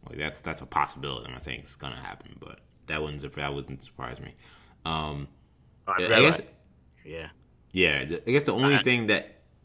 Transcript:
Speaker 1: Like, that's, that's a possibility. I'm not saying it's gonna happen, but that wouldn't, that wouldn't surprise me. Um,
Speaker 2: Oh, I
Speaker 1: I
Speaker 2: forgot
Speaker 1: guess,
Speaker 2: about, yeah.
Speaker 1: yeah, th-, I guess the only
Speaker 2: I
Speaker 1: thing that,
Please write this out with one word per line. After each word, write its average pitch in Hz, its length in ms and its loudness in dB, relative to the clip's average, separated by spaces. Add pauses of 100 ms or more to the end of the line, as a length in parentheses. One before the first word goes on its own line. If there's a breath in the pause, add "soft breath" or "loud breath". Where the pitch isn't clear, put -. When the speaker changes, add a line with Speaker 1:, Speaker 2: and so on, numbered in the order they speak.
Speaker 1:
Like, 76 100 -14
that's, 76 240 -6
that's 80 200 -8
a - 40 -14
possibility. 69 600 -4
I'm 64 60 -12
not 65 100 -14
saying 64 160 -8
it's - 160 -16
gonna 67 260 -10
happen, - 380 -16
but - 200 -18 (280)
that 78 140 -2
wouldn't, 73 340 -6
that 71 180 -4
wouldn't 67 300 -10
surprise 62 380 -12
me. 64 120 -16 (520 soft breath)
Um, 76 420 -4 (600)
Speaker 2:
Oh, 95 80 0
I 92 40 0
Speaker 1:
I - 20 0
Speaker 2:
forgot 113 160 6
Speaker 1:
guess, 151 200 8
Speaker 2:
about, - 120 -12 (540)
yeah. 160 220 -12 (440)
Speaker 1:
yeah, 78 320 4
th-, 78 240 -6
I 120 40 0
guess 143 120 4
the 117 80 2
only 135 240 4
Speaker 2:
I 127 80 6
Speaker 1:
thing 120 240 2
that, - 320 0 (260)